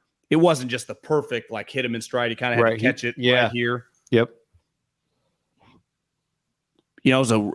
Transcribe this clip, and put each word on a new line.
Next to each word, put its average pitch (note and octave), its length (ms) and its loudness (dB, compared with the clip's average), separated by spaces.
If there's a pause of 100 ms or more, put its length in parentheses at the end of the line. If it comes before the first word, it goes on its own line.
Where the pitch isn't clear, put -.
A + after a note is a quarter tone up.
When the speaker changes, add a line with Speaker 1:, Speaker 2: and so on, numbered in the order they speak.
(300)
Speaker 1:
it D3 60 2
wasn't D3+ 340 2
just A#2+ 180 -6
the G#2+ 80 -12
perfect, B2+ 560 -4
like, G#2 180 -10
hit C3 140 -4
him A#2 100 -4
in A2+ 80 -8
stride. A#2+ 280 -4
He A2+ 40 -6
kinda A#2+ 220 -2
had A#2 60 4
Speaker 2:
Right. A2+ 160 2
Speaker 1:
to A2 60 -2
catch B2 200 -2
it A#2+ 120 -4
Speaker 2:
Yeah. B2 280 2
Speaker 1:
right G#2+ 80 -2
here. A#2+ 340 -4 (240)
Speaker 2:
Yep. A#2 200 4 (2750)
Speaker 1:
You C3 80 6
know, C3 60 4
it - 20 4
was A#2 120 2
a, G#2 220 2